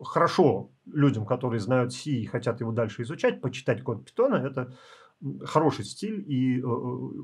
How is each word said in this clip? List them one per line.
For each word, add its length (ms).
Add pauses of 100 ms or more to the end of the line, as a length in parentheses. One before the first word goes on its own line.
хорошо 680 (200)
людям, 340
которые 340
знают 340
си 280
и 40
хотят 360
его 100
дальше 320
изучать, 380
почитать 420
код 260
Python, 260
это, 380 (480)
м, 240
хороший 400
стиль 420
и, 320
э, 40
э, 460 (140)